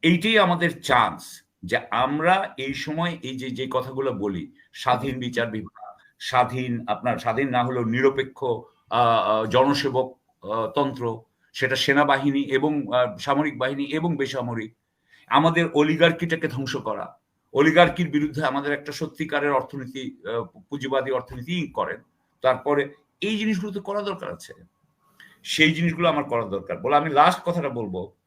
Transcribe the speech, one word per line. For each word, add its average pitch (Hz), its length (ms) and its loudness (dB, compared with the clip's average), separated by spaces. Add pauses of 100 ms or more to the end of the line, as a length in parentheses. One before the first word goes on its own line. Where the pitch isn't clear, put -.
এইটাই 180 380 4
আমাদের 175 420 2
চান্স, 113 640 0 (200)
যে 92 140 -2 (140)
আমরা 151 640 2
এই 135 160 -6
সময় 160 480 -4
এই 131 160 -8
যে, 131 120 -8
যে 131 220 -6
কথাগুলো 131 420 -2
বলি, 98 380 -4 (220)
স্বাধীন 127 460 -2
বিচার 120 280 -2
বিভাগ, - 480 -12 (240)
স্বাধীন, 123 680 0
আপনার 107 300 -2
স্বাধীন 120 320 -2
না 123 140 0
হলেও 123 220 -2
নিরপেক্ষ, 131 580 0
আহ, 113 880 0
আহ, 110 160 2
জনসেবক, 131 720 2 (220)
আহ, 110 340 -4
তন্ত্র, 120 480 -2 (300)
সেটা 135 220 0
সেনাবাহিনী 139 680 4
এবং, 139 520 0
আহ, 123 240 0
সামরিক 143 400 -2
বাহিনী 139 260 -2
এবং 156 340 -2
বেসামরিক, 120 580 -6 (520)
আমাদের 165 460 4
অলিগার্কিটাকে 165 760 2
ধ্বংস 131 280 -4
করা, 107 440 -8 (340)
অলিগার্কির 160 560 4
বিরুদ্ধে 147 360 -2
আমাদের 143 280 -2
একটা 143 180 -8
সত্যিকারের 151 600 -2
অর্থনীতি, 131 800 -6
আহ, 117 140 -2
পুঁজিবাদী 135 680 -4
অর্থনীতি 139 600 -4
করেন, 98 300 -4 (400)
তারপরে 139 520 0 (280)
এই 214 160 -2
জিনিসগুলো 202 360 -2
তো 196 80 -8
করা 202 200 -6
দরকার 185 320 -8
আছে, - 200 -18 (920)
সেই 160 300 4
জিনিসগুলো 165 360 2
আমার 147 140 0
করা 120 220 -2
দরকার 95 320 -6
বলে 127 180 0
আমি 156 140 2
লাস্ট 156 340 4
কথাটা 170 260 -2
বলবো। 101 460 -8 (120)